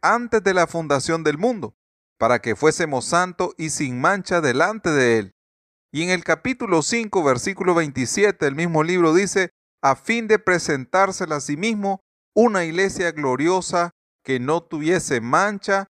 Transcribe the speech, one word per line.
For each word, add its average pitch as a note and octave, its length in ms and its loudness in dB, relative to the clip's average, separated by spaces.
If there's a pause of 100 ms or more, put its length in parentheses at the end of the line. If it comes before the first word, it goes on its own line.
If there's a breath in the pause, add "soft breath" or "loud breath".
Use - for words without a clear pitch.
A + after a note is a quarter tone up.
antes A3 400 0
de F#3+ 100 2
la F3 140 2
fundación D#3+ 560 -2
del D3+ 160 0
mundo, G#3+ 360 -2 (440)
para A#2 180 4
que A2 180 -4
fuésemos D3+ 500 0
santos F3+ 520 -2
y D#3+ 140 -6
sin B2+ 280 -4
mancha F3+ 420 0
delante E3 500 0
de B2 260 4
Él". G2+ 180 -6 (560)
Y D#3 120 -4
en F3+ 80 -2
el F3+ 120 -2
capítulo F#3 600 0
cinco, A3 400 -2
versículo C#3+ 500 0
veintisiete, E3 720 0
el C#3 80 0
mismo D#3+ 300 0
libro E3+ 320 2
dice, F#3+ 340 0 (320)
"A C3+ 140 4
fin A3+ 320 -4
de G#3+ 100 4
presentársela F3+ 1000 0
a C3+ 40 -6
sí D3 160 -6
mismo G3 440 -4 (340)
una G#3 280 4
iglesia F3 480 -2
gloriosa E3 800 0 (340)
que C3 160 -2
no D#3 220 -2
tuviese D#3 580 -2
mancha G3 680 0 (100)